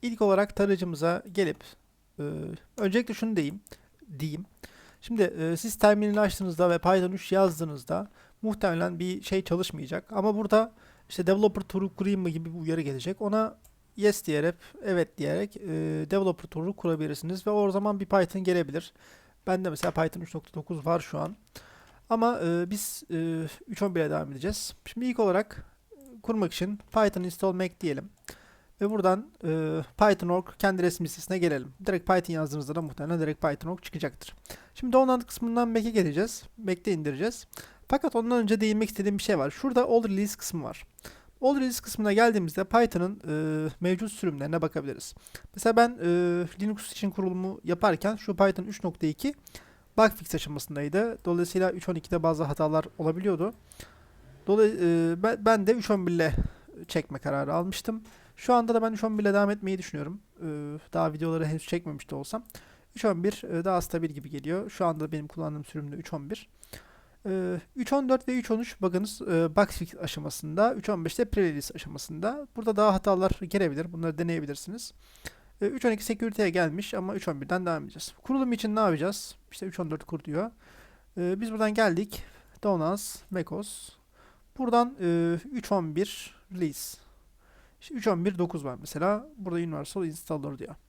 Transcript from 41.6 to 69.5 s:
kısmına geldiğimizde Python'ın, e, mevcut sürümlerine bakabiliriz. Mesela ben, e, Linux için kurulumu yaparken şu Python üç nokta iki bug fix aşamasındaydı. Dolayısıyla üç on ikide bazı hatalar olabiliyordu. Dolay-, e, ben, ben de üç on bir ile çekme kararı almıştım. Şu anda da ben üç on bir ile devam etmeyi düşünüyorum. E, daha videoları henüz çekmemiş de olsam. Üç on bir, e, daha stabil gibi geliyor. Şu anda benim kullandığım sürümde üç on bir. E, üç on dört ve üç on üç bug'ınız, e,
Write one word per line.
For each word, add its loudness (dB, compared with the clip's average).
kısmına 0
geldiğimizde 4
Python'ın, 2
e, 0
mevcut 0
sürümlerine -2
bakabiliriz. -4
Mesela 4
ben, 6
e, 0
Linux -6
için -4
kurulumu -4
yaparken 0
şu -6
Python 4
üç -10
nokta -2
iki -2
bug 8
fix -10
aşamasındaydı. -4
Dolayısıyla 2
üç -8
on 0
ikide -2
bazı 2
hatalar 0
olabiliyordu. 0
Dolay-, 6
e, -2
ben, 2
ben 6
de 6
üç 0
on 2
bir 2
ile 2
çekme -4
kararı -2
almıştım. -2
Şu 2
anda 4
da 4
ben 0
üç -4
on 0
bir 0
ile 6
devam 6
etmeyi -2
düşünüyorum. -8
E, -10
daha 0
videoları -2
henüz -4
çekmemiş -6
de -8
olsam. -8
Üç -4
on 2
bir, 0
e, -4
daha 2
stabil -2
gibi -12
geliyor. -4
Şu -2
anda -2
benim -6
kullandığım -8
sürümde -10
üç -12
on -8
bir. -10
E, -2
üç -2
on 2
dört 2
ve 0
üç -2
on 2
üç -8
bug'ınız, -2
e, 2